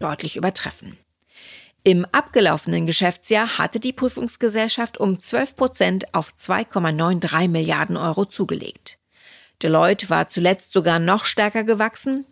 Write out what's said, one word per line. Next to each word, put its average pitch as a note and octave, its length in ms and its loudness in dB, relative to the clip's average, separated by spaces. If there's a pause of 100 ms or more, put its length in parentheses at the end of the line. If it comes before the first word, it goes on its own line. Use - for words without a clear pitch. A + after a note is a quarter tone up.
deutlich D3+ 360 -6
übertreffen. - 640 -6 (840)
Im F3+ 220 6
abgelaufenen E3+ 800 2
Geschäftsjahr G3+ 720 0
hatte E3 200 -2
die B3 140 -4
Prüfungsgesellschaft A#3 1040 -2
um G3 220 -2
zwölf B3 340 -2
Prozent F#3+ 600 0
auf E3 200 -4
zwei F#3+ 300 -2
Komma E3+ 260 -2
neun E3 300 0
drei E3 260 0
Milliarden D#3+ 500 0
Euro E3 280 -2
zugelegt. - 760 -6 (640)
Deloitte E3+ 480 2
war E3 160 2
zuletzt F3+ 460 0
sogar E3+ 260 2
noch F3+ 260 2
stärker G#3+ 380 0
gewachsen, A3+ 680 -2